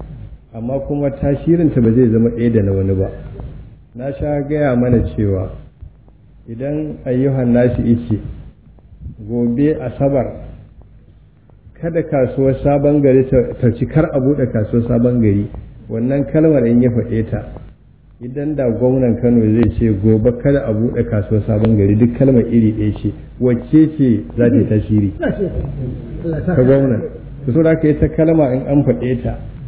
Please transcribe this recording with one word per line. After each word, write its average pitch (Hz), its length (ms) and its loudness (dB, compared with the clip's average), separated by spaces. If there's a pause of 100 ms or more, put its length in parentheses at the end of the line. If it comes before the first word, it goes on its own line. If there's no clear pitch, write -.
(540)
amma 123 260 -6
kuma 143 300 -4
tasirinta 143 720 0
ba 113 100 4
zai 120 180 4
zama 113 200 2
ɗaya 117 240 0
da 107 80 4
na 98 100 0
wani 98 220 0
ba. 95 160 -2 (840)
Na 127 180 -10
sha 147 360 -4
gaya 147 260 0
mana 120 300 2 (100)
cewa 98 360 -2 (1000)
idan 143 560 -8
ayyuhan 131 480 0
nasu 120 320 2
ice, 117 340 0 (1120)
"Gobe 120 500 0
Asabar, 135 480 -2 (1500)
kada 165 220 -2
kasuwar 135 600 0
Sabon 143 400 2
Gari 131 260 4
ta, 135 80 2 (240)
ta 120 160 4
ci, - 100 -2
kar 156 260 2
a 143 60 -2
buɗe 131 320 0
kasuwar 113 380 -2
Sabon 120 340 2
Gari." 104 240 2 (420)
Wannan 127 440 -2
kalmar 156 340 4
in 120 160 4
ya 123 80 4
faɗe 110 400 -2
ta, 107 120 -4 (800)
idan 143 340 -6
da 135 160 -2
gwamnan 123 500 0
Kano 120 220 4
zai 107 360 4
ce, 113 120 2 (120)
"Gobe 110 300 4 (100)
kada 143 240 0
a 113 60 -2
buɗe 117 360 -2
kasuwar 104 380 -2
Sabon 110 300 2
Gari," 101 200 4
duk 120 200 2
kalmar 131 300 4
iri 113 260 2
ɗaya 107 280 -2
ce, 104 120 -4 (280)
wacce 123 560 2
ce 123 280 2 (120)
za 120 120 4
ta 123 60 4
yi 104 120 4
tasiri? 104 460 0 (1300)
Ta 160 160 2
gwamnan. 131 400 2 (420)
To, 123 80 -2
saboda 160 180 2
haka 160 180 2
ita 147 200 2
kalma 160 460 2
in 135 120 -4
an 143 180 2
faɗe 120 380 -2
ta, 113 140 -6 (320)